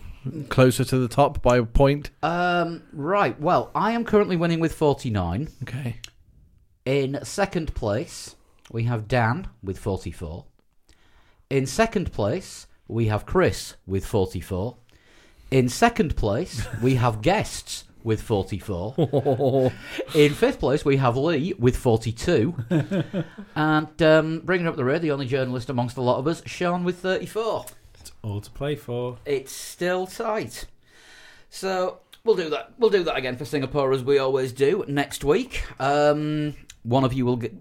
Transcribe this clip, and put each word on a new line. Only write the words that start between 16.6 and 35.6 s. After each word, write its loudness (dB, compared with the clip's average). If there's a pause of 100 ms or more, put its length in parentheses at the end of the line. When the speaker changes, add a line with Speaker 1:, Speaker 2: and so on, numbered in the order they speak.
Speaker 2:
<laughs> -6
we 4
have 0
guests -2 (180)
with 0
forty-four. -4
Speaker 1:
<laughs> 0
Speaker 2:
In 6
fifth 0
place, 0
we 4
have 2
Lee 0
with 4
forty-two. 2 (160)
Speaker 3:
<laughs> -2 (320)
Speaker 2:
And, 0
um, 6
bringing -2
up -2
the -2
rear, 2
the -2
only -2
journalist -2
amongst -4
a -4
lot 2
of -2
us, -2
Sean -4
with -2
thirty-four. -4 (340)
Speaker 3:
It's -20 (100)
all -6
to -16
play -6
for. -8
Speaker 2:
It's -4
still -4
tight. -6 (840)
So -4 (260)
we'll 4
do -2
that. -6
We'll 4
do 4
that -2
again -4
for -8
Singapore 0
as 2
we 4
always 0
do 2
next -2
week. 0 (140)